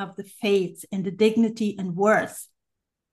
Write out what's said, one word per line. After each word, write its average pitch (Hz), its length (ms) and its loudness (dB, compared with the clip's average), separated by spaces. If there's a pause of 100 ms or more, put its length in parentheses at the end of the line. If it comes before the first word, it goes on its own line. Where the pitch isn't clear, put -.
of 190 160 -10
the 196 80 -12
faith 196 680 -2
in 190 140 -4
the 190 80 -4
dignity 220 680 2
and 185 160 -6
worth 196 540 0 (640)